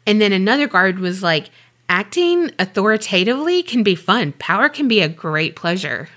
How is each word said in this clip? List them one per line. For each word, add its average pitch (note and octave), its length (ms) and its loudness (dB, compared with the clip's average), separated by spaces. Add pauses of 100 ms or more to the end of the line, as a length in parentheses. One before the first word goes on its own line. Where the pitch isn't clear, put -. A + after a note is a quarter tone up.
And G#3+ 140 4
then G3+ 100 4
another A3 360 2
guard F#3 320 2
was F#3 220 -4
like, D#3+ 280 0 (400)
"Acting E4+ 680 0
authoritatively G#3+ 1040 0
can A3 200 -2
be G3 120 2
fun. F#3 440 -2
Power A3 300 0
can D4 180 -4
be A3 140 2
a D#3 80 0
great D#3+ 480 -4
pleasure." E3 600 -6